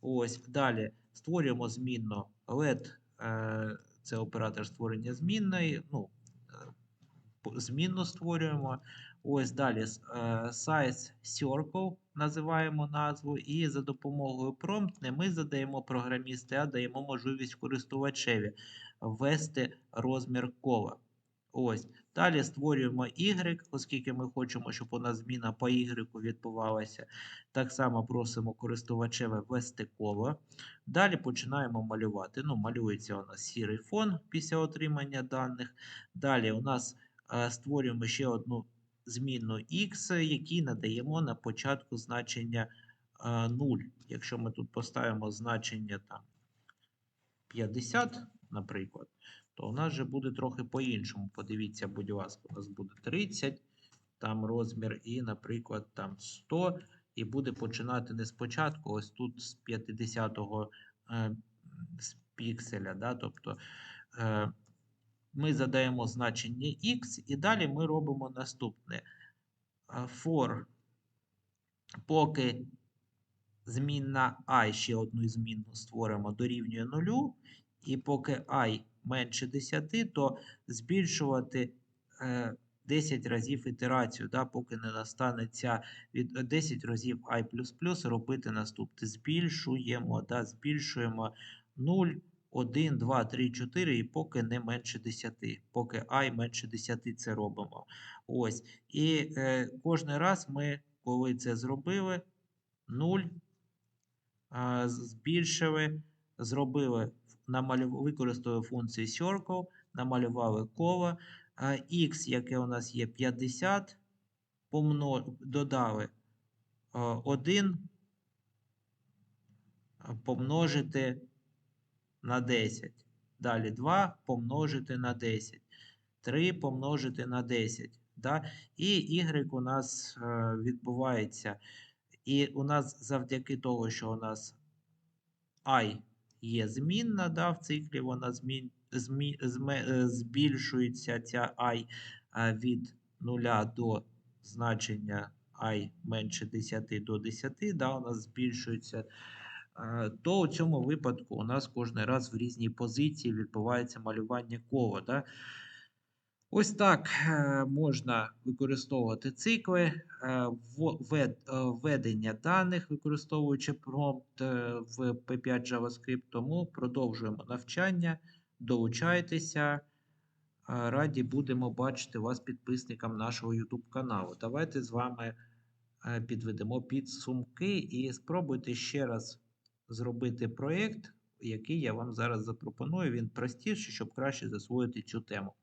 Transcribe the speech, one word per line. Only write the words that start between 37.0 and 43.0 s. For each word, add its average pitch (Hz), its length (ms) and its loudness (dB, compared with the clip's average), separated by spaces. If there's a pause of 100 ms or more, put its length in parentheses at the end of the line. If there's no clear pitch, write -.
е, 120 160 2
створюємо 123 560 0
ще 131 200 0
одну 117 380 0 (420)
змінну 117 480 -2
X, 170 640 0
якій 165 420 2
надаємо 123 580 0
на 123 140 2
початку 135 640 -2
значення, 117 680 -2 (580)